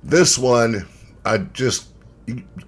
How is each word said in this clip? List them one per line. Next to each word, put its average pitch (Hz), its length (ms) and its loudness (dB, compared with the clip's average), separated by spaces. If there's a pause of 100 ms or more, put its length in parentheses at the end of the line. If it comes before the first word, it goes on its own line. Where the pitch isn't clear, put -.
This 160 340 2
one, 120 500 0 (380)
I 107 140 0
just, - 500 -6 (380)
you, 123 160 -10 (260)